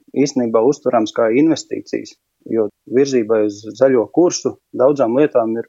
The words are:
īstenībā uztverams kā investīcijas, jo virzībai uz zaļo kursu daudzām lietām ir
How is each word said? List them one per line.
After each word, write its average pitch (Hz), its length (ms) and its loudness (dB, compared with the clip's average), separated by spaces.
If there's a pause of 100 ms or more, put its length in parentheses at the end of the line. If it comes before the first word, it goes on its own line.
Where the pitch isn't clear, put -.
(160)
īstenībā 120 480 0
uztverams 123 480 0
kā 117 140 0 (100)
investīcijas, - 760 -2 (320)
jo 110 240 -2 (180)
virzībai 113 640 0
uz 101 100 -16 (160)
zaļo 127 320 2
kursu - 460 0 (180)
daudzām 127 480 0
lietām 120 380 0
ir 113 100 -10